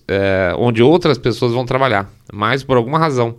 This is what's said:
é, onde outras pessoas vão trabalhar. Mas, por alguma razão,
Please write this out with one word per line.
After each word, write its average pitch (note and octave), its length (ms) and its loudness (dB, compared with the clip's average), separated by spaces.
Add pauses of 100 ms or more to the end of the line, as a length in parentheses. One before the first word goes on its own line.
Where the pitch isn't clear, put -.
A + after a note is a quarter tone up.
é, F#2+ 500 0
onde A#2 240 0
outras D3+ 360 4
pessoas A#2+ 340 -2
vão B2 140 -4
trabalhar. A#2+ 440 -2 (220)
Mas, A2 320 -2
por C3+ 140 0
alguma A#2+ 200 0
razão, B2+ 420 -2